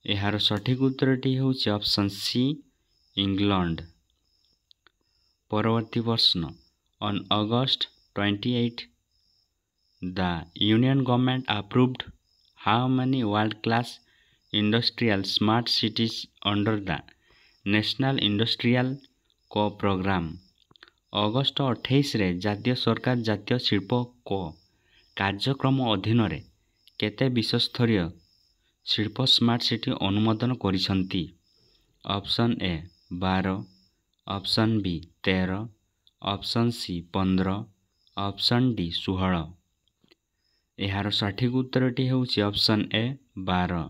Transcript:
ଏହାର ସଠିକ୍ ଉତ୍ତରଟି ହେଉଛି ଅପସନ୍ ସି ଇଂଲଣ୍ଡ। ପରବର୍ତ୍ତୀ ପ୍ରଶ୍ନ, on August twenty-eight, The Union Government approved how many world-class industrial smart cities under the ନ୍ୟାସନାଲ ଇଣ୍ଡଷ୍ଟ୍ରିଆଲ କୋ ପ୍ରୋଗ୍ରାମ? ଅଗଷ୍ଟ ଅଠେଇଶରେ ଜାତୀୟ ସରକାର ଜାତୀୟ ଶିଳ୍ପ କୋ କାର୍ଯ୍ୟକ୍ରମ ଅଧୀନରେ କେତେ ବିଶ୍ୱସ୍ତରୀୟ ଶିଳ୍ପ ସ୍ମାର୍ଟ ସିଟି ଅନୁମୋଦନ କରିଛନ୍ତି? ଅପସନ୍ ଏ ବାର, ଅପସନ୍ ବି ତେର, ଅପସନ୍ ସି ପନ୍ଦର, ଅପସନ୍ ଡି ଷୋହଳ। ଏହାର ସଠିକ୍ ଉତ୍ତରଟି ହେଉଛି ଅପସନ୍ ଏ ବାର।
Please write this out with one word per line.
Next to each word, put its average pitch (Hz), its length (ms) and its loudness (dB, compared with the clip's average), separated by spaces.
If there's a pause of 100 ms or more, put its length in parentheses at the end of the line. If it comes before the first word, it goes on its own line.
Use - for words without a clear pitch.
ଏହାର 104 300 0 (120)
ସଠିକ୍ 127 400 0
ଉତ୍ତରଟି 131 520 0
ହେଉଛି 131 280 0 (100)
ଅପସନ୍ 101 380 0
ସି 120 280 -2 (720)
ଇଂଲଣ୍ଡ। 98 600 0 (1700)
ପରବର୍ତ୍ତୀ 113 560 0
ପ୍ରଶ୍ନ, 113 340 2 (600)
on 104 140 -2 (220)
August 117 500 0 (280)
twenty-eight, 117 720 -2 (1120)
The 90 540 -4
Union 127 480 4
Government 127 440 2
approved 127 580 0 (500)
how 120 320 2
many 131 360 0
world-class 110 760 0 (520)
industrial 104 720 2
smart 110 460 0
cities 113 560 -2 (180)
under 104 360 0
the 90 180 -4 (680)
ନ୍ୟାସନାଲ 107 540 0
ଇଣ୍ଡଷ୍ଟ୍ରିଆଲ 120 760 0 (560)
କୋ 104 140 2 (160)
ପ୍ରୋଗ୍ରାମ? 92 500 0 (840)
ଅଗଷ୍ଟ 120 600 0
ଅଠେଇଶରେ 123 560 2 (100)
ଜାତୀୟ 107 360 0
ସରକାର 123 460 0
ଜାତୀୟ 110 380 0
ଶିଳ୍ପ 110 420 0 (240)
କୋ 98 140 -2 (800)
କାର୍ଯ୍ୟକ୍ରମ 131 600 0 (140)
ଅଧୀନରେ 101 480 2 (600)
କେତେ 107 300 0
ବିଶ୍ୱସ୍ତରୀୟ 117 800 0 (760)
ଶିଳ୍ପ 104 400 -2
ସ୍ମାର୍ଟ 120 380 4
ସିଟି 123 280 -2 (100)
ଅନୁମୋଦନ 110 560 2
କରିଛନ୍ତି? 95 680 0 (840)
ଅପସନ୍ 113 580 0
ଏ 92 100 0 (400)
ବାର, 92 420 0 (720)
ଅପସନ୍ 107 540 0
ବି 90 160 -2 (260)
ତେର, 92 400 0 (580)
ଅପସନ୍ 101 500 -2
ସି 87 300 -6 (120)
ପନ୍ଦର, 95 440 2 (600)
ଅପସନ୍ 120 580 0
ଡି 87 160 -2
ଷୋହଳ। 92 560 0 (1300)
ଏହାର 101 300 -2
ସଠିକ୍ 110 460 -2
ଉତ୍ତରଟି 127 540 0
ହେଉଛି 127 320 0
ଅପସନ୍ 104 420 2 (100)
ଏ 107 80 2 (360)
ବାର। 90 420 0 (100)